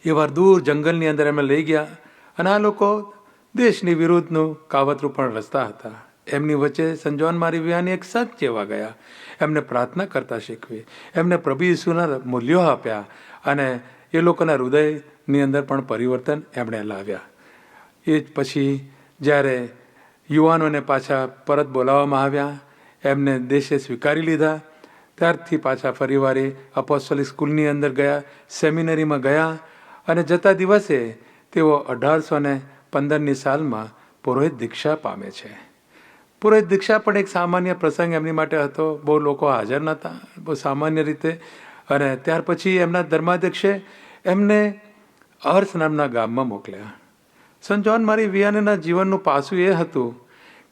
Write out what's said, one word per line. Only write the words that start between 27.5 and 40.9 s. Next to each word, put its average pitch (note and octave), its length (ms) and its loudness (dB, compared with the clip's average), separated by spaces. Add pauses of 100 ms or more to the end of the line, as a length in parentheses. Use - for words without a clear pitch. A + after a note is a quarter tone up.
અંદર D3 240 0
ગયા, C#3+ 320 0 (280)
સેમિનરીમાં D#3 680 0
ગયા D#3 380 2 (500)
અને E3 140 2
જતા F3 300 4
દિવસે F3 680 2 (340)
તેઓ D#3+ 180 4
અઢારસો D3 680 0
ને C#3 220 0 (320)
પંદરની D3 420 0
સાલમાં C3+ 540 -2 (360)
પુરોહિત C#3 300 0
દીક્ષા A#2+ 400 -4
પામે G2 360 -8
છે. - 360 -20 (760)
પુરોહિત G#3+ 260 6
દીક્ષા G3 320 2
પણ G#3 180 0
એક G3 120 -2
સામાન્ય F3+ 460 0
પ્રસંગ E3+ 400 -2
એમની D#3+ 180 -2
માટે D#3 300 0
હતો, D3+ 340 -2
બહુ D3+ 220 2
લોકો C#3+ 320 0
હાજર A#2+ 300 -2
નહોતા, D#3 300 -6 (280)
બહુ D#3+ 160 -6
સામાન્ય D3 480 -2